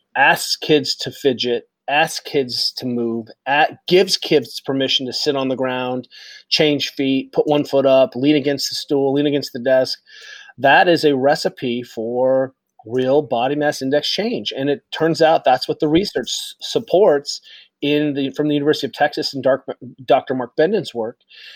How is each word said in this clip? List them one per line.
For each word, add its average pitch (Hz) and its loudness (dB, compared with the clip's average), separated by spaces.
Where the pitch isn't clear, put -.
asks 147 2
kids 147 0
to - -10
fidget, 120 -2
asks 156 0
kids 127 -4
to - -10
move, 117 -4
at, 139 0
gives 190 2
kids - -2
permission 135 -2
to 120 -8
sit 147 -2
on 135 -2
the 131 -4
ground, 127 -4
change 147 2
feet, 135 -2
put 147 -4
one 147 2
foot 139 2
up, 131 4
lean 143 2
against 139 -2
the - -10
stool, 139 0
lean 143 2
against 143 -2
the 131 -8
desk. 131 0
That 143 6
is 170 4
a 143 4
recipe 135 -2
for 127 -2
real 127 0
body 127 -2
mass 147 -2
index 139 0
change. 185 -4
And 135 -4
it 139 -2
turns 160 0
out 156 4
that's 131 2
what 156 -4
the 156 0
research 156 0
s-, - -8
supports 151 0
in 147 0
the, 135 -4
from 151 -2
the 147 0
University 143 0
of 123 -6
Texas 147 -2
and 135 -8
Dark-, 135 0
Doctor 131 2
Mark 123 -8
Benden's 170 0
work, 117 -8